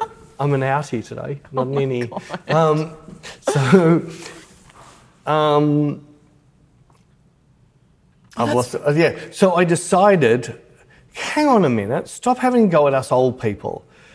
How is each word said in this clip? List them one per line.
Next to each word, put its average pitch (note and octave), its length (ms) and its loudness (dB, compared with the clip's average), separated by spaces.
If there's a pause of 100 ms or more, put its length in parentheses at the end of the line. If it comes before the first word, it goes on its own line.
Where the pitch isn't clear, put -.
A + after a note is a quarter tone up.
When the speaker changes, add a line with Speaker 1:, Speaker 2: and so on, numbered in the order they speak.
(420)
Speaker 1:
I'm C#3+ 120 0
an C3+ 80 -2
outie C3+ 440 -4
today, C3 360 -12 (100)
not C3 160 -4
Speaker 2:
Oh - 20 -8
Speaker 1:
an C#3 60 -4
Speaker 2:
my C#3 60 -2
Speaker 1:
innie. A#2+ 280 -4
Speaker 2:
God. - 400 -12
Speaker 1:
Um, D#3 460 0 (460)
so, D#3+ 600 4 (1300)
um, D3 760 0 (2250)
Speaker 2:
Oh, A#2 60 0
Speaker 1:
I've A#2 40 0
Speaker 2:
that's - 80 0
Speaker 1:
lost - 200 -2
it. - 120 -8
Uh, D3 40 2
yeah, D3+ 260 2 (140)
so F#3 240 2
I F3+ 100 4
decided, E3 960 2 (540)
hang - 340 -2
on A3+ 180 4
a C3+ 40 2
minute, A2+ 380 -2
stop B3 300 -2
having B3 280 2
a - 20 4
go D#3 200 4
at C3+ 60 2
us C3 180 -2
old B2+ 300 0
people. G2+ 420 -6 (320)